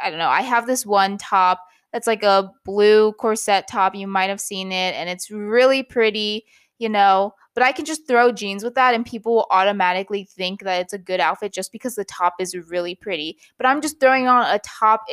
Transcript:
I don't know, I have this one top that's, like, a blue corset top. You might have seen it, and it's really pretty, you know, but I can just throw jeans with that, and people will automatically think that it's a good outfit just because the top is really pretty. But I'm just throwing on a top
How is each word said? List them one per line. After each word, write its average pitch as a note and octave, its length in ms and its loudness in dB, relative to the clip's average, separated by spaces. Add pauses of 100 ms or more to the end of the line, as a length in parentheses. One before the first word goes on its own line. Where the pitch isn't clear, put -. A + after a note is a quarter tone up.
I F3 80 -4
don't D#3+ 100 -6
know, E3 80 0
I C#3+ 140 2
have A#3 260 -2
this B3+ 180 -2
one G3+ 320 0
top F#3 440 0 (320)
that's, A#3 140 -6
like, G#3+ 160 -2
a G3 280 4 (140)
blue G#3 480 4
corset G#3+ 560 -2
top. G3 260 0
You G3 120 -10
might F#3+ 220 -2
have G3 120 -8
seen F#3+ 320 -8
it, F#3 220 -2
and E3 140 -8
it's F3+ 220 -10
really A#3+ 500 2
pretty, G#3+ 640 -2 (320)
you A3+ 120 -6
know, G3 440 4 (220)
but A#3 100 0
I C#4 80 2
can D#4 100 -8
just D#4 240 -8
throw A#3+ 240 4
jeans G3+ 320 -8
with A#3+ 120 -8
that, B3+ 180 4
and A#3 120 -2
people A3+ 280 -4
will A3 160 2
automatically F#3+ 760 0
think F#3 380 -8
that F#3 180 -2
it's F#3 140 -6
a G3+ 40 -10
good F#3 220 -4
outfit G3 320 -2
just - 220 -8
because A#3 220 -10
the G3+ 100 -6
top F3+ 340 -2
is F3+ 160 -6
really F3 400 -6
pretty. D#3+ 420 -8 (200)
But A#3+ 80 -2
I'm C#4 160 0
just D4+ 180 -6
throwing C4 280 4
on B3 180 4
a G#3 140 0
top A3 540 0